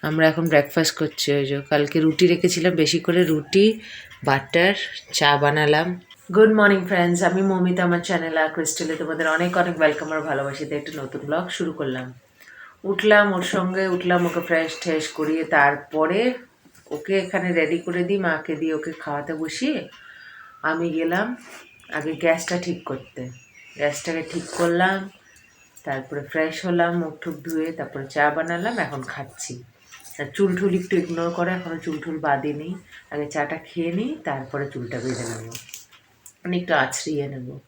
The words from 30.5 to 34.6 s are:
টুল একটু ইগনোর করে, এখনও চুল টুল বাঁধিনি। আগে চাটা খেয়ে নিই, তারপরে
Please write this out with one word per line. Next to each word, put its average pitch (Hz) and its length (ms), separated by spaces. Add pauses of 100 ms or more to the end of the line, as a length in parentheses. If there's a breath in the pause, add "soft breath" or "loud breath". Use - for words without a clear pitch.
টুল 185 220
একটু 180 200
ইগনোর 170 360
করে, 175 200
এখনও 170 280
চুল 156 180
টুল 160 140 (100)
বাঁধিনি। 147 420 (420 loud breath)
আগে 147 220
চাটা 156 240 (100)
খেয়ে 170 300
নিই, 247 140 (160)
তারপরে 139 460